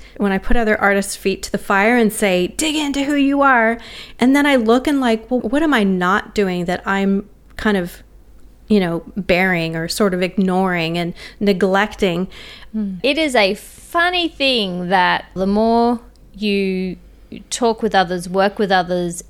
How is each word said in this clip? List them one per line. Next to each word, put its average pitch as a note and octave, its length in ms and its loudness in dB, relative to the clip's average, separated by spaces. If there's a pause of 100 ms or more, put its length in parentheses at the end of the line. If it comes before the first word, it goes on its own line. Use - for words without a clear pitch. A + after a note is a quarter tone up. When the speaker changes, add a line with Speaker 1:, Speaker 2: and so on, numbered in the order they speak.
(160)
Speaker 1:
when G3+ 160 0
I G3 60 0
put - 180 0
other G#3+ 240 0
artists' G3 360 0
feet - 260 -4
to - 100 -10
the G3+ 60 -4
fire G#3 400 2
and G#3+ 140 2
say, F#3 440 0
"Dig D#4 200 -2
into C#4 280 -2
who D4 100 0
you C#4 280 2
are," A#3 360 4 (400)
and B3+ 160 4
then C#4+ 120 4
I C#4 100 4
look A#3+ 300 4
and, C#4+ 160 0
like, A3+ 280 0
"Well, B3+ 100 0
what C4 220 0
am D4+ 120 2
I G#3+ 100 4
not F#3+ 500 0
doing F3+ 300 0
that F3+ 220 -4
I'm G3 420 0 (280)
kind G#3 200 0
of, F3+ 260 -6 (640)
you G#3 120 4
know, E3+ 220 -2 (140)
bearing F3 600 0
or E3 100 -4
sort F#3 280 0
of F3+ 80 0
ignoring F3+ 720 0
and F3 160 -2 (280)
neglecting?" G3 880 0 (460)
Speaker 2:
Mm. G3 280 -6
It C4+ 160 0
is D4+ 160 0
a G3+ 200 4
funny F4 720 -2
thing G3+ 600 -2
that F3+ 460 2
the F#3+ 120 -2
more A#3 540 2 (340)
you F#3+ 640 -2 (540)
talk A3+ 320 0
with G3+ 140 0
others, F#3 320 0
work F#3+ 320 0
with G3 100 0
others, F3 600 0